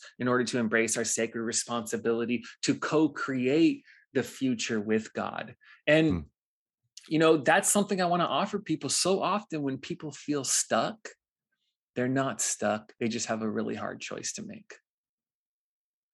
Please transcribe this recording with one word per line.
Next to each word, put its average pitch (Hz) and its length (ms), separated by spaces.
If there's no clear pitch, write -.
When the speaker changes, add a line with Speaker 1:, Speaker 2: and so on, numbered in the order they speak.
Speaker 1:
in 123 100
order 123 160
to 123 140
embrace 113 380
our 117 80
sacred 113 380
responsibility 113 1000
to 139 120
co-create 143 1120
the 131 80
future 120 580
with 110 320
God. 107 420
And, 156 220
Speaker 2:
Hmm. 87 120
Speaker 1:
you 156 100
know, 160 180
that's 160 340
something 202 300
I 180 60
wanna 175 180
offer 196 360
people. 147 280
So 180 340
often 180 380
when 135 160
people 151 340
feel 143 320
stuck, - 680
they're 123 120
not 131 320
stuck. 107 580
They 120 100
just 110 180
have 113 160
a 110 80
really 110 240
hard 107 260
choice - 340
to - 80
make. - 300